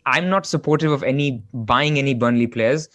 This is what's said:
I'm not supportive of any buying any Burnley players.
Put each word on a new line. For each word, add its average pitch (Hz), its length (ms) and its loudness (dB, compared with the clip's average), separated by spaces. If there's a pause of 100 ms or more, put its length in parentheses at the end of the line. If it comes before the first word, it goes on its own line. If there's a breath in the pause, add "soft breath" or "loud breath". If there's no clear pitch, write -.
I'm 156 240 0
not 190 160 0
supportive 156 460 0
of 143 120 -2
any 135 400 -2 (100)
buying 131 460 0
any 139 140 0
Burnley 120 340 2
players. 120 480 0